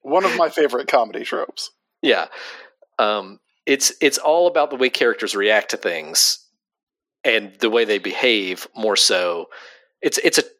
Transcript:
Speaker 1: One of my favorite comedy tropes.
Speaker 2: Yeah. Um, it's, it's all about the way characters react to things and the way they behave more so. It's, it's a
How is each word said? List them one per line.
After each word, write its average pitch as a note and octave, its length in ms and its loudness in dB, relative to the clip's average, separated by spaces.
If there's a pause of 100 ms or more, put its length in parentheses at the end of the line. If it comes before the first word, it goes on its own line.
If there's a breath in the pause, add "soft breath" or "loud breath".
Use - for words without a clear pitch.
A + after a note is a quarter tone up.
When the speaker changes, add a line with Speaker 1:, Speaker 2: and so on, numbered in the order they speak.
Speaker 1:
One F3 240 2
of F#3 100 0
my E3 140 2
favorite C#3 400 0
comedy A#2+ 340 0
tropes. - 480 -6 (300)
Speaker 2:
Yeah. G#2+ 240 2 (760 loud breath)
Um, G#2 400 -2 (260)
it's, C#3 360 0
it's C#3 160 2
all E3+ 300 2
about D3 240 0
the C#3 40 -8
way B2+ 140 0
characters A2 480 -2
react G#2 340 2
to - 60 -2
things D#2+ 680 -2 (800)
and A2 380 0
the A2+ 80 2
way A#2 160 2
they G#2 120 0
behave F#2+ 760 -2
more G#2+ 220 0
so. F2 480 0 (560 loud breath)
It's, - 160 -2
it's - 200 2
a D#3 60 2 (160)